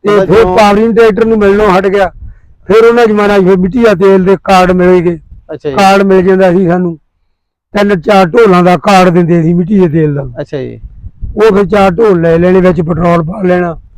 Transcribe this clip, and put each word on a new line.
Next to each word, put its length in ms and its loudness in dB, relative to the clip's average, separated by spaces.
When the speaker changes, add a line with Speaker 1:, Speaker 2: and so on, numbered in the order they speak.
Speaker 1:
ਤੇ 60 -2
Speaker 2:
ਮਤਲਬ 260 0
Speaker 1:
ਫਿਰ 80 4
Speaker 2:
ਜੋ 120 -2
Speaker 1:
ਪਾਵਰਿੰਗ 400 2
ਟਰੈਕਟਰ 300 2
ਨੂੰ 120 0
ਮਿਲਣੋਂ 300 0
ਹਟ 200 0
ਗਿਆ। 240 -2
ਫਿਰ 180 2
ਉਹਨਾਂ 220 2
ਜ਼ਮਾਨਾ 320 0
'ਚ 40 0
ਫਿਰ 140 2
ਮਿੱਟੀ 260 -2
ਦਾ 100 2
ਤੇਲ 300 2
ਦੇ 200 0
ਕਾਰਡ 280 0
ਮਿਲ 280 2
ਗਏ। 200 -4
Speaker 2:
ਅੱਛਾ 160 -8
ਜੀ। 60 -8
Speaker 1:
ਕਾਰਡ 280 2
ਮਿਲ 180 2
ਜਾਂਦਾ 300 2
ਸੀ 160 0
ਸਾਨੂੰ। 320 -4
ਤਿੰਨ 240 0
ਚਾਰ 240 2
ਢੋਲਾਂ 380 2
ਦਾ 140 2
ਕਾਰਡ 320 2
ਦਿੰਦੇ 340 0
ਸੀ 100 0
ਮਿੱਟੀ 260 0
ਦੇ 80 2
ਤੇਲ 280 -2
ਦਾ। 260 -10
Speaker 2:
ਅੱਛਾ 200 -10
ਜੀ। 180 -12
Speaker 1:
ਉਹ 200 0
ਫਿਰ 100 0
ਚਾਰ 260 0
ਢੋਲ 300 0
ਲੈ 160 2
ਲੈਣੇ, 240 2
ਵਿੱਚ 200 -2
ਪੈਟਰੋਲ 420 -2
ਪਾ 180 -10
ਲੈਣਾ 380 -4